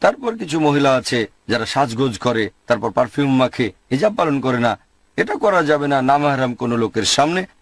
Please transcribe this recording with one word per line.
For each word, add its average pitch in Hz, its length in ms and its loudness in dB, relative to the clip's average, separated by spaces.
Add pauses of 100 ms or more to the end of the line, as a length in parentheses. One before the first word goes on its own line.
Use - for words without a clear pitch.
তারপর 233 380 -2
কিছু 165 220 -4
মহিলা 143 340 2
আছে 120 360 -2 (180)
যারা 113 180 -2
সাজগোজ 127 520 -2
করে, 113 320 -2 (160)
তারপর 113 240 0
পারফিউম 131 460 0
মাখে, 123 360 0 (180)
হিজাব 196 260 0
পালন 147 240 0
করে 127 180 -2
না। 117 200 0 (380)
এটা 415 180 -2
করা 190 280 2
যাবে 147 260 0
না 139 140 0
নামাহরাম 135 520 0
কোনো 120 220 -4
লোকের 110 280 -2
সামনে। 170 420 0 (160)